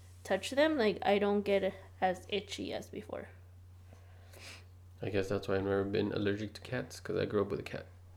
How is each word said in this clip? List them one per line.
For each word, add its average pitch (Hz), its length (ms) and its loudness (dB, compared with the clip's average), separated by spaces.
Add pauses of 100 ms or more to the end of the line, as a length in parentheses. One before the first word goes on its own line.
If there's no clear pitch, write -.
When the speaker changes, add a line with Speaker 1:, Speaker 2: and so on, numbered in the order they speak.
(240)
Speaker 1:
touch 190 260 0
them, 302 280 4
like, 214 240 4
I 202 160 6
don't 202 240 4
get 196 320 2 (260)
as 185 300 2
itchy - 420 -4
as - 160 -8
before. - 400 -10 (1700)
Speaker 2:
I 107 80 -2
guess 98 180 2
that's 101 200 0
why 98 80 2
I've 98 80 2
never 98 200 4
been 101 280 2
allergic 104 420 0
to - 80 -16
cats, - 380 -6
'cause - 180 -4
I 95 80 2
grew 101 160 2
up 98 80 -2
with - 100 -2
a - 40 -6
cat. - 200 -8 (320)